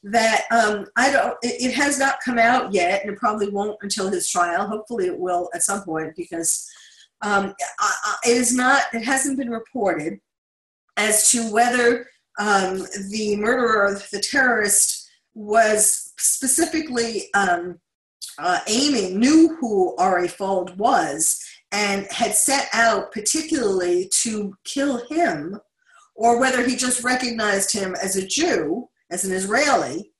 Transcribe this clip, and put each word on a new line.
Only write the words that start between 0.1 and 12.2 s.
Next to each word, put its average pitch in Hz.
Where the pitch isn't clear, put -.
um, 214
I 269
don't, 226
it, 240
it -
has 285
not 269
come 240
out 233
yet, 190
and 208
it -
probably 214
won't 202
until 196
his 180
trial. 175
Hopefully 214
it 180
will 180
at 170
some 202
point, 160
because, -
um, 202
I, 214
I, 208
it 240
is 247
not, 254
it 226
hasn't 269
been 247
reported 214
as 214
to 233
whether, 240